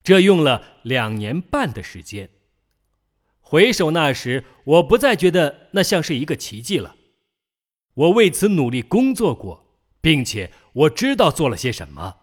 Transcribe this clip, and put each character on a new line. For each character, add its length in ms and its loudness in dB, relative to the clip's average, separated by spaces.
这 200 4
用 200 4
了 420 -2
两 320 -4
年 260 -6
半 320 -4
的 100 -12
时 180 -16
间。 280 -16
回 320 4
首 180 0
那 220 0
时， 320 -6
我 200 4
不 140 2
再 180 2
觉 140 2
得 420 -2
那 120 0
像 180 0
是 160 -4
一 80 -4
个 100 -4
奇 260 -14
迹 160 -4
了。 180 -8
我 180 2
为 200 6
此 180 0
努 200 0
力 120 -4
工 320 0
作 220 -2
过， 420 -18
并 240 2
且 260 -10
我 160 4
知 260 -2
道 140 4
做 180 -2
了 80 -2
些 160 -4
什 160 -12
么。 360 -14